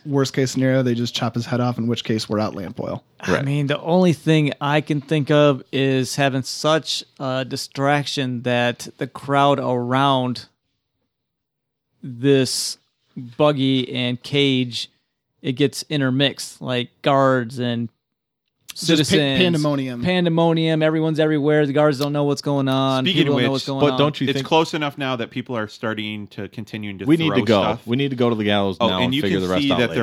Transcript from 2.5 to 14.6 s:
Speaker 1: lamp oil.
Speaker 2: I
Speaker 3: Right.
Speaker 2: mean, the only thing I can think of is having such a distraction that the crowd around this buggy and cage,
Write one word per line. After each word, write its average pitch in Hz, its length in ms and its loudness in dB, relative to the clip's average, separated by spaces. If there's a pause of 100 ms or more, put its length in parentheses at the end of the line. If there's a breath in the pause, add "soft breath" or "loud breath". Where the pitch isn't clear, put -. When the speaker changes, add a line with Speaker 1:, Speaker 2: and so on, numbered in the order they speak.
Speaker 1:
lamp 85 240 -12
oil. - 240 -8 (160)
Speaker 2:
I - 160 -2
Speaker 3:
Right. 143 100 0
Speaker 2:
mean, 143 220 -2
the 147 140 -2
only 175 320 2
thing 156 480 2
I 147 200 0
can 147 200 -2
think 151 320 -2
of 147 400 4
is 131 420 0
having 135 280 0
such - 600 -2 (160)
a 131 260 -4
distraction 135 960 -2
that 120 440 -2 (120)
the 131 100 -6
crowd 139 500 2
around 127 880 0 (1500)
this 131 800 0 (380)
buggy 135 760 0
and 123 300 -4
cage, 127 640 0 (540)